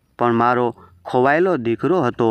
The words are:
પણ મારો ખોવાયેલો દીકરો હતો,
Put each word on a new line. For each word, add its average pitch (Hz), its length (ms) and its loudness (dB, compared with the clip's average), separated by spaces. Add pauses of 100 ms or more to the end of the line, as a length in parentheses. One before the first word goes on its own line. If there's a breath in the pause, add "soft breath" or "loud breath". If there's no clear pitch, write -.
(200)
પણ 120 140 0
મારો 120 340 0 (340 soft breath)
ખોવાયેલો 151 560 0
દીકરો 123 440 -2
હતો, 120 300 0